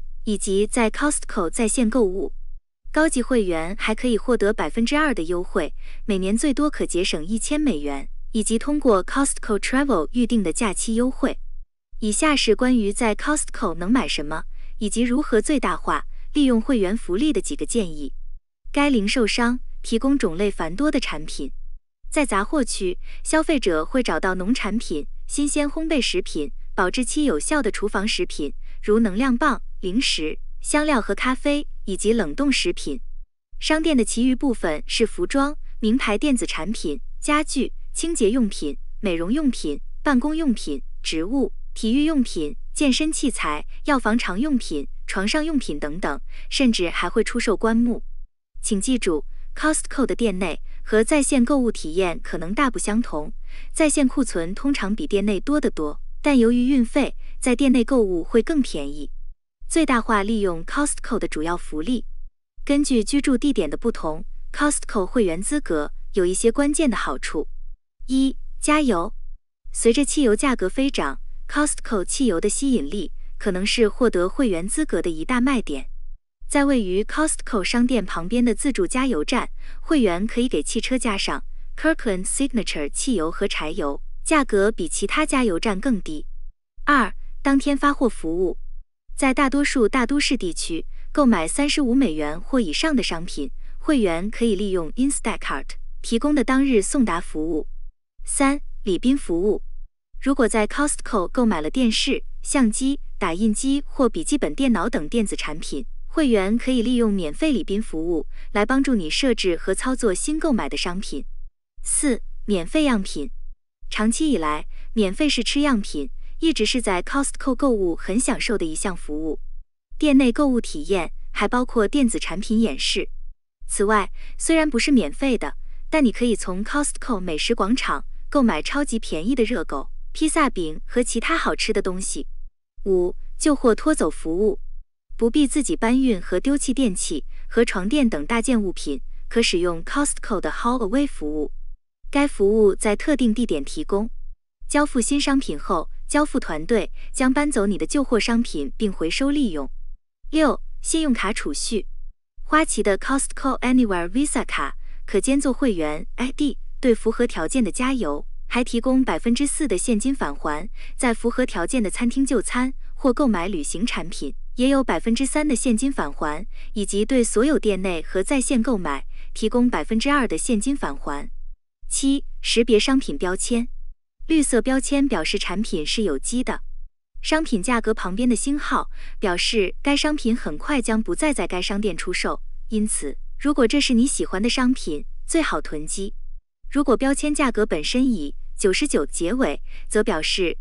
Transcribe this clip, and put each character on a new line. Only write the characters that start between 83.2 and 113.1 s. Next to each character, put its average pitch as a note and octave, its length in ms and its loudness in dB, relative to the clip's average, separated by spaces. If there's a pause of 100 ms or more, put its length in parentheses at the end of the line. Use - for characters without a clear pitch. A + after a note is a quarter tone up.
和 G3 160 0
柴 D#3+ 240 -4
油， C#3+ 300 -2 (240)
价 D4+ 180 4
格 G3+ 260 4
比 F3+ 200 -2
其 - 180 -2
他 D#4 180 0
加 C4 200 2
油 F3+ 120 2
站 G3 220 0
更 A3 220 2
低。 D#3 240 -6 (580)
二、 C4 300 4 (280)
当 C#4 160 4
天 C#4+ 200 2
发 C#4+ 160 4
货 C#4 160 2
服 E3+ 340 -2
务。 - 140 0 (580)
在 C4 180 2
大 C#4 160 2
多 C#4+ 140 2
数 B3 240 4
大 B3 180 2
都 C#4+ 140 2
市 C#4+ 160 2
地 F#3 160 -2
区， - 340 -4 (280)
购 D4 120 6
买 F3+ 220 4
三 C#4+ 220 0
十 D4 120 2
五 B3 140 4
美 A3 200 4
元 D3+ 260 -2
或 - 180 0
以 E3 140 0
上 D#4+ 200 0
的 A#3 80 4
商 E3+ 220 -2
品， C#3+ 280 -6 (260)
会 C#4+ 240 2
员 F3+ 280 0
可 - 140 -4
以 A3+ 120 4
利 G3 160 -2
用 E3 220 0
Instacart A#3+ 720 -2 (340)
提 A#3 180 0
供 D4 160 2
的 B3+ 80 4
当 C4 220 4
日 A#3+ 160 4
送 B3+ 240 2
达 F3 160 0
服 D#3+ 300 -2
务。 - 160 -2 (580)
三、 C#4+ 340 2 (240)
礼 F3+ 160 0
宾 C4 180 4
服 F3+ 320 0
务。 - 140 0 (560)
如 C4+ 160 0
果 A3+ 140 4
在 G#3+ 180 2
Costco A#3 640 0
购 B3 160 2
买 F3+ 160 2
了 D3+ 80 -2
电 B3+ 200 2
视、 - 340 0 (180)
相 B3+ 280 2
机、 C4+ 300 0 (180)
打 F3 160 -2
印 G#3+ 200 2
机 C4+ 320 0
或 A#3+ 240 2
笔 D#3+ 140 -4
记 - 140 0
本 D#3 160 -2
电 C4+ 200 2
脑 F3 160 0
等 D#3 180 -2
电 A3+ 180 0
子 - 100 -4
产 D#3 240 -6
品， E3 260 -6 (220)
会 D#4 200 2
员 G#3+ 300 4
可 C4 140 0
以 B3+ 100 4
利 B3 140 2
用 A3+ 180 4
免 E3+ 180 -2
费 D#4 200 2
礼 G3 120 2
宾 G3+ 180 -2
服 E3 320 -2
务 - 120 -2 (280)
来 G#3 120 2
帮 C4 160 4
助 C4+ 140 2
你 F3 120 0
设 B3+ 280 2
置 F3 200 2
和 F#3+ 200 -2
操 C4 200 -2
作 A#3 180 2
新 D4+ 260 -2
购 D#4+ 120 2
买 F3 160 0
的 B2 80 -6
商 F3+ 240 -4
品。 - 260 -6 (580)
四、 - 380 0 (240)
免 F3+ 200 0
费 D#4 200 2
样 A3+ 180 2
品。 D3 260 -6 (600)